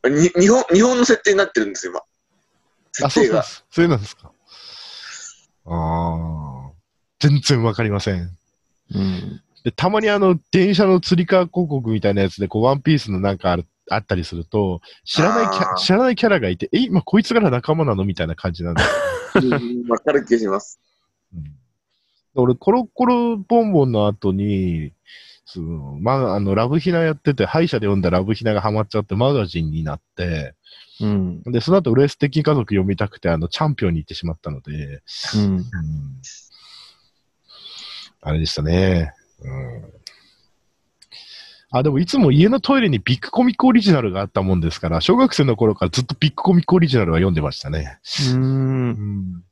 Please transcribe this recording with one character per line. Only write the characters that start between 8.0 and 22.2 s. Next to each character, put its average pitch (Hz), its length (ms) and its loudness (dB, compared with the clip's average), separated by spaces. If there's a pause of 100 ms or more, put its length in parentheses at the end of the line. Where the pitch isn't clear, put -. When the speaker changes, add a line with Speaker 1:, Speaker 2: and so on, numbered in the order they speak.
Speaker 2:
せ 98 160 -2
ん。 87 200 -8 (580)
Speaker 3:
う 98 40 -4
ん。 95 440 -6 (220)
Speaker 2:
で、 120 80 -2
た 185 180 -2
ま 214 100 0
に 214 80 0
あ 208 100 0
の、 185 200 2 (120)
電 190 240 2
車 196 120 4
の 185 140 4
つ 175 160 0
り 175 100 0
革 185 200 2
広 175 220 -2
告 127 220 -4
み 110 100 0
た 104 100 2
い 101 40 0
な 101 80 2
や 92 80 2
つ - 60 -18
で、 98 120 -4
こ 107 120 -2
う、 117 40 2
ワ 135 100 4
ン 139 80 -4
ピ 160 120 2
ー 139 40 2
ス 107 140 -6
の 95 80 -2
な 98 140 0
ん 90 40 -10
か 90 140 0
あ 85 40 0
る、 78 100 -6 (240)
あ 98 60 0
っ 98 100 -4
た 101 80 -2
り 87 100 -2
す - 100 -12
る 85 120 -10
と、 95 340 -2 (240)
知 - 160 -4
ら 165 140 2
な 226 80 0
い 196 80 0
キ 190 80 -2
ャ-、 190 120 0
Speaker 1:
あ 185 40 -2
ー。 - 20 -4
Speaker 2:
知 - 160 0
ら 196 60 4
な 254 120 2
い 226 60 -2
キ 233 100 0
ャ 214 40 4
ラ 180 100 2
が 101 80 -2
い 92 80 -2
て、 - 160 -8
「え、 196 60 0
今 190 240 0
こ - 160 2
い 226 60 4
つ 226 100 -4
ら 233 80 4
仲 139 320 0
間 160 100 0
な 117 100 0
の？」 95 120 -2
み 95 80 -4
た 85 100 -4
い - 20 -2
な 82 80 -6
感 90 180 -6
じ 85 120 -8
な 85 80 -4
ん - 20 -4
だ 80 80 2
よ。 - 60 0 (460)
Speaker 1:
う - 60 4 (460)
ん、 120 40 -8
わ 113 80 2
か 147 140 -2
る 143 120 2
気 120 100 2
が 117 40 2
し 110 80 -2
ま 98 140 -2
す。 - 200 -20 (540)
Speaker 2:
う 87 40 -12
ん。 73 160 -14 (800)